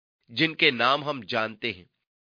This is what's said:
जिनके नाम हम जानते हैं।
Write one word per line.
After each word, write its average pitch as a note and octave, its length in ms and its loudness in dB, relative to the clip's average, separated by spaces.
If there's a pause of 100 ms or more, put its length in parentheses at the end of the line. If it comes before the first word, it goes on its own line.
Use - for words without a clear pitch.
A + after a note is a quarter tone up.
(320)
जिनके D#3 400 2
नाम C3 320 2
हम C3+ 200 -6
जानते A2 480 -4
हैं। F2 200 -16 (340)